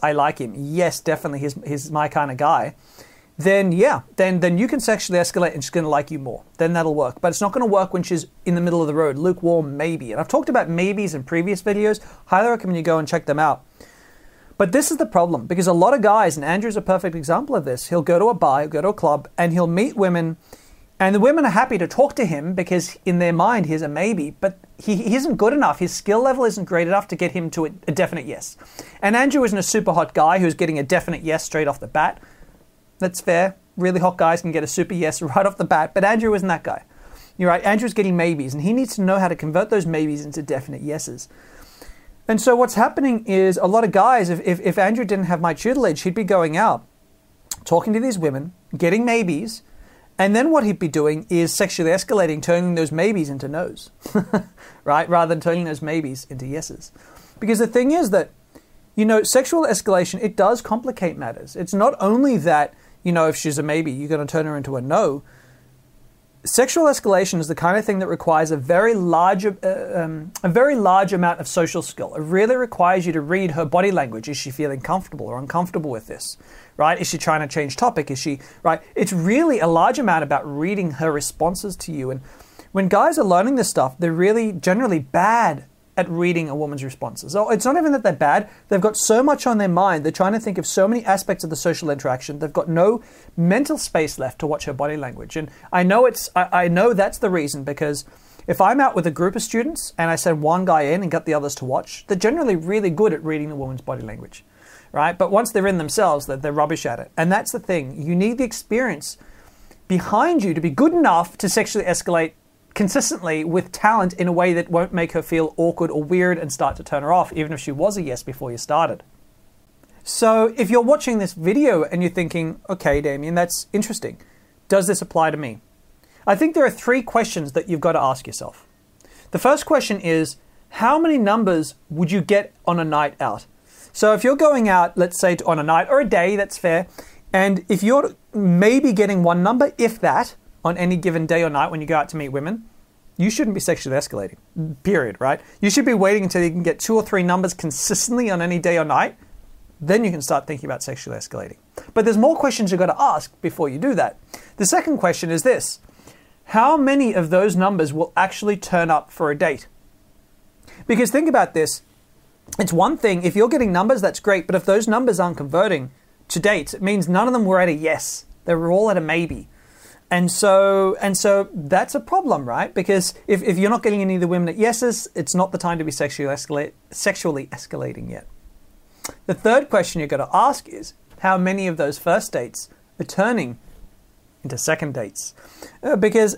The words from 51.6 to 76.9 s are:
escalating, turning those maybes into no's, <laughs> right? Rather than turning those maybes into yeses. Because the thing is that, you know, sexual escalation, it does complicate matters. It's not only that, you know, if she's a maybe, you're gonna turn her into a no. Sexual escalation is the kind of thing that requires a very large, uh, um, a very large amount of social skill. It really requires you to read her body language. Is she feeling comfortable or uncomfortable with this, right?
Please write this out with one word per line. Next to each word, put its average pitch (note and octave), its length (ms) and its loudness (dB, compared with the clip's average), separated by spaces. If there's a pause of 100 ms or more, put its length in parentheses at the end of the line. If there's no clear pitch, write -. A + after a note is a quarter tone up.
escalating, F3+ 500 0
turning F3 340 0
those D#3+ 160 0
maybes E3+ 380 0
into C#3 180 -8
no's, E3 420 -8 (480)
<laughs> - 460 -14
right? D#3 240 2
Rather E3+ 220 4
than E3 100 0
turning E3+ 240 0
those D#3 180 -6
maybes D3+ 480 -6
into C3 160 -10
yeses. C#3 460 -12 (480)
Because G#3+ 180 2
the A3+ 100 2
thing B3 240 2
is E4 180 2
that, F3+ 220 2 (640)
you G#3+ 100 2
know, G#3+ 180 4
sexual C4 400 2
escalation, F#3 580 0
it G#3+ 140 -4
does G#3+ 260 2
complicate G#3+ 560 -6
matters. C3+ 380 -12
It's F3 180 -8
not A3 280 2
only A#3+ 340 2
that, D3+ 380 2 (300)
you F3+ 80 0
know, E3 160 4
if D#3 80 0
she's D3+ 220 -4
a D3+ 60 -2
maybe, D3+ 280 -2
you're C#3+ 180 -8
gonna D3+ 160 -2
turn D#3 200 -4
her D3+ 120 -6
into C3+ 180 -8
a B2 60 -6
no. C#3+ 420 0 (1200)
Sexual C4+ 400 2
escalation G3 540 2
is D#3 100 -4
the D#3 60 -6
kind F3+ 220 0
of G#3+ 60 -2
thing G3+ 160 -2
that F#3+ 80 -4
requires D#3+ 440 0
a D#3 60 0
very E3+ 360 2
large, F3+ 520 2
uh, G#3 80 0 (400)
um, D#3+ 380 -6 (100)
a G3 60 0
very B3+ 280 4
large G3 360 4
amount F3 300 0
of C#3+ 80 -10
social E3 320 -2
skill. - 340 -10
It D#3 60 -6
really F#3+ 340 2
requires F#3+ 500 2
you F3 60 -2
to D#3+ 80 -2
read F3 320 -2
her D#3+ 140 -2
body F3+ 260 2
language. B2+ 380 -4
Is C#3+ 80 -6
she - 120 -10
feeling C#3 300 -4
comfortable D#3 480 -6
or A#2 100 -8
uncomfortable D#3 520 -4
with A2+ 180 -8
this, - 300 -12 (400)
right? D#3+ 200 2